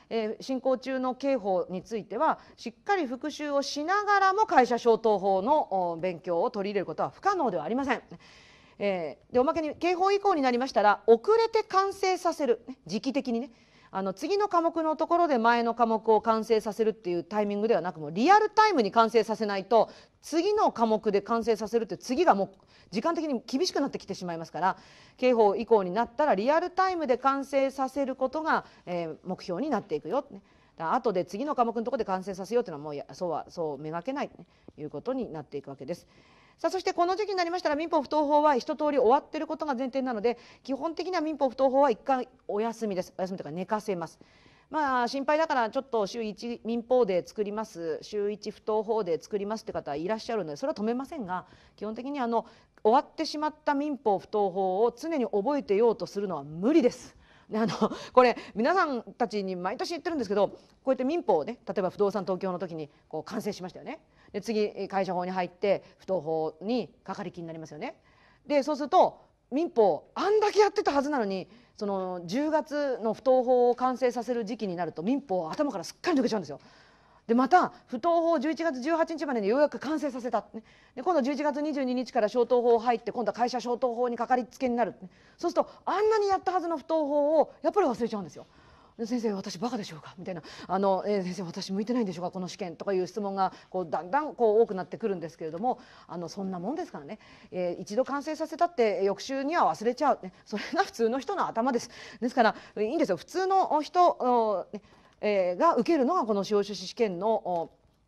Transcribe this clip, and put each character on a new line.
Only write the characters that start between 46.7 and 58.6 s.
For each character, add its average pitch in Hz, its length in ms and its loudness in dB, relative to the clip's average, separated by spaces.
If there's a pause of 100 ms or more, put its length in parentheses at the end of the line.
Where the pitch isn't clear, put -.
法 247 240 4
デ 180 160 2
ー - 40 -20
作 - 160 -4
り 202 80 -6
ま 214 140 -4
す、 170 380 -6
週 208 260 -4
一 208 220 -8
不 - 100 -14
当 214 220 0
法 214 200 0
デ 170 140 0
ー 160 40 -8
作 - 180 -4
り 202 80 -6
ま 220 100 -4
す - 60 -12
っ - 20 -20
て 196 80 -8
方 156 220 -6
い 160 120 -4
ら 220 100 -2
っ - 20 -8
し - 120 -8
ゃ 226 40 -2
る 196 100 -2
の 151 60 -8
で、 143 40 -8
そ 269 120 -6
れ - 20 0
は 320 60 -2
止 208 80 -6
め 226 100 0
ま 262 140 -6
せ 339 100 -12
ん 233 80 -8
が、 175 220 -8 (280)
基 202 100 -10
本 220 100 -6
的 254 160 -8
に 294 80 -6
あ 240 80 -2
の、 233 180 0 (380)
終 214 80 6
わ 269 80 8
っ - 160 -4
て 320 100 -4
し 302 140 -8
ま 302 80 -2
っ 302 80 -8 (100)
た 294 80 2
民 277 240 -2
法 202 220 2
不 - 80 -18
当 202 240 0
法 190 320 0
を 240 80 4
常 311 260 -4
に 240 80 0
覚 214 320 0
え 269 60 -2
て 202 120 2
よ 226 160 6
う 196 40 0
と 175 100 -8
す 202 160 -8
る 208 60 -4
の 180 80 -4
は 139 80 -6
無 165 300 -2
理 320 100 6
で 240 80 4
す。 - 240 -16 (340)
で、 190 80 -4
あ 220 80 2
の、 175 80 0 (400)
こ 254 80 8
れ 247 160 6 (160)
皆 269 220 2